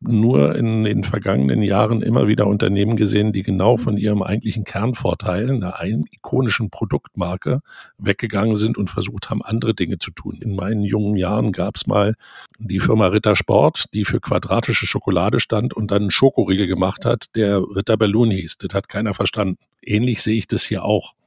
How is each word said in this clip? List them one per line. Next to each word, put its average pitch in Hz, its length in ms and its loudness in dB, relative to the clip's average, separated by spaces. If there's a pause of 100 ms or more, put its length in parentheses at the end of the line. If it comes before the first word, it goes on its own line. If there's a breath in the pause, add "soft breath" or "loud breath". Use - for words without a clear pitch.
nur 123 540 4
in 110 280 0
den 104 200 0
vergangenen 110 580 2
Jahren 107 400 2
immer 113 260 2
wieder 107 200 2
Unternehmen 101 480 2
gesehen, 104 380 2
die 95 100 -2
genau 98 340 2
von 107 200 -2
ihrem 104 260 0
eigentlichen 107 400 -4
Kernvorteil, 101 880 -2
einer 98 280 -4
ein-, 110 320 -2
ikonischen 113 580 -2
Produktmarke, - 920 -4 (360 loud breath)
weggegangen 104 580 0
sind 110 220 0
und 98 120 -4
versucht - 400 -6
haben, - 120 -4
andere 113 320 -2
Dinge 90 260 -4
zu - 120 -8
tun. - 300 -12
In 101 140 -4
meinen 104 280 -2
jungen 104 320 0
Jahren 104 360 0
gab's - 360 -4
mal 101 280 2 (420 loud breath)
die 95 220 -4
Firma 110 280 4
Rittersport, 107 840 2
die 104 120 -2
für - 140 0
quadratische 104 640 0
Schokolade 101 540 0
stand 113 340 -2
und 104 180 -4
dann 104 120 2
einen 98 80 0
Schokoriegel 95 560 2
gemacht 90 380 -2
hat, 117 200 0 (100)
der 101 240 2
Ritter 101 380 0
Balloon 107 340 4
hieß. 87 280 -4
Das - 140 -8
hat 98 160 -4
keiner 107 240 -4
verstanden. 95 440 -2 (240)
Ähnlich 113 400 0
sehe 113 160 0
ich 104 100 -4
das - 160 0
hier 95 200 -2
auch. - 300 0 (140)